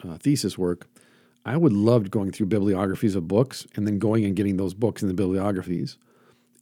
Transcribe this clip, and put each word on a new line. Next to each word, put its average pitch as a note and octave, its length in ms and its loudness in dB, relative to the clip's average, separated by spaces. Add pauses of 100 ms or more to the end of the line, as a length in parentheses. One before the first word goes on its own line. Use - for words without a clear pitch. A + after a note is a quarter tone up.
uh, E2 140 -10
thesis B2+ 400 0
work, F2+ 300 -4 (580)
I B2 120 -2
would E3 160 4
loved G#2 380 4
going G2 200 -2
through G2+ 160 -2
bibliographies G2 680 0
of E2+ 120 -4
books A2 380 0 (100)
and G#2 120 -2
then G#2 120 0
going A2 260 2
and G2 100 0
getting G2+ 220 0
those F#2 160 -2
books G#2 280 -2
in G#2+ 60 -2
the F#2 60 -2
bibliographies. F#2 840 -2 (640)